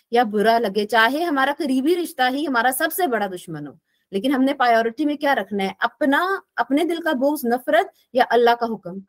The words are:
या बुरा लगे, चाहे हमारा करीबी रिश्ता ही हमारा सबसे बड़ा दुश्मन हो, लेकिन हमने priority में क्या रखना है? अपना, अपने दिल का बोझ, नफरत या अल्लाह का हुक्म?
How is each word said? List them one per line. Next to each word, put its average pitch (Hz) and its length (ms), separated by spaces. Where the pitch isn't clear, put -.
या 233 120
बुरा 214 340
लगे, 208 260
चाहे 240 380
हमारा 277 300
करीबी 285 420
रिश्ता 311 320
ही 269 180
हमारा 254 280
सबसे 320 340
बड़ा 214 200
दुश्मन 165 400
हो, 131 100
लेकिन 196 200
हमने 269 220
priority 233 520
में 294 120
क्या 285 180
रखना 202 280
है? 196 180
अपना, 277 400
अपने 285 280
दिल 330 160
का 320 140
बोझ, 277 300
नफरत 285 460
या 247 120
अल्लाह 233 300
का 240 120
हुक्म? 196 420